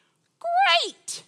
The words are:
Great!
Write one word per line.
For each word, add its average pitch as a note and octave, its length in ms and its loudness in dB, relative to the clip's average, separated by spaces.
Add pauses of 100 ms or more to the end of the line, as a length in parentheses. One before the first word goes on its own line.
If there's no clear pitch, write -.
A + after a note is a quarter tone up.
(380)
Great! E5+ 920 -2